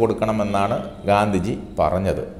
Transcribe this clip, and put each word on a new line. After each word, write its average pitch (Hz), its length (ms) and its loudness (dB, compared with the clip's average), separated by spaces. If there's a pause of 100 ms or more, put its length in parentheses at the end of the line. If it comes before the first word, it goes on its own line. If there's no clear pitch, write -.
കൊടുക്കണമെന്നാണ് 110 760 0 (340)
ഗാന്ധിജി 101 420 2 (260)
പറഞ്ഞത്. 85 420 2 (200)